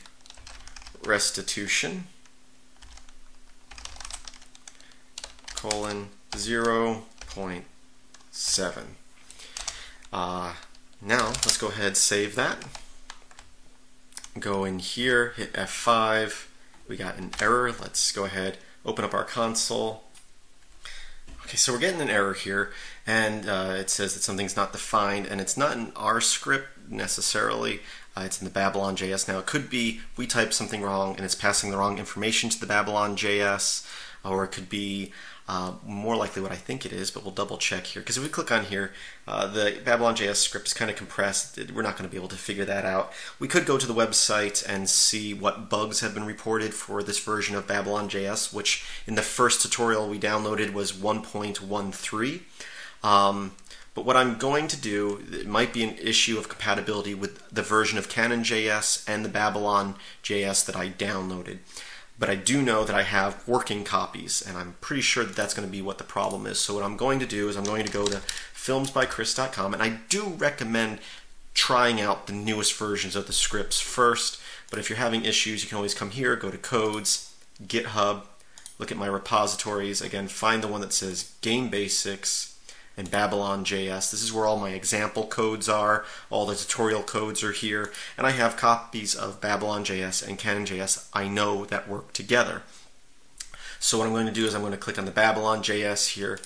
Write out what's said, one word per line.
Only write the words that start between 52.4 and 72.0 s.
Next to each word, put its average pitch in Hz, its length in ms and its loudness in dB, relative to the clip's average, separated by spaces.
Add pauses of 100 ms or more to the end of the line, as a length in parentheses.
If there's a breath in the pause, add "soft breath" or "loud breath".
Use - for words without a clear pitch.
Um, 101 520 8 (380 loud breath)
but 110 100 -4
what 127 140 8
I'm 123 220 6
going 143 300 2
to 151 80 -2
do, 104 540 0
it 87 160 -6
might 117 240 4
be 120 120 0
an 110 160 -2
issue 110 400 2
of 98 100 -8
compatibility 101 640 0
with 98 380 -8
the 110 100 -2
version 107 380 4
of - 100 -4
Canon 117 340 2
J 110 240 2
S - 400 2
and 107 160 0
the 104 60 -2
Babylon 101 680 2 (280 loud breath)
J 101 200 0
S 98 200 2
that 95 120 -2
I 95 140 -2
downloaded. 95 720 -4 (580 loud breath)
But 113 120 0
I 98 60 2
do 120 260 2
know 110 240 4
that 104 100 0
I 101 80 4
have 98 420 2
working 117 380 0
copies, 92 580 -2
and 92 160 -8
I'm 90 220 -8
pretty 143 220 -2
sure 117 240 2
that 95 100 -8
that's 101 180 0
gonna 101 140 -4
be 98 140 -6
what 95 160 -6
the - 80 -10
problem 101 420 -2
is. 101 120 -2
So - 140 0
what 101 80 0
I'm 101 140 -2
going 131 240 2
to 127 60 0
do 104 240 0
is 101 80 -2
I'm 101 80 -2
going 107 200 0
to 101 60 -4
go 101 160 2
to 101 140 -2 (320 loud breath)
films 135 360 0
by 127 160 4
chris - 280 -2
dot 131 180 0
com, 98 220 -2
and 110 100 2
I 113 240 0
do 202 200 0
recommend 113 720 0 (520 loud breath)
trying 120 460 6
out 101 280 0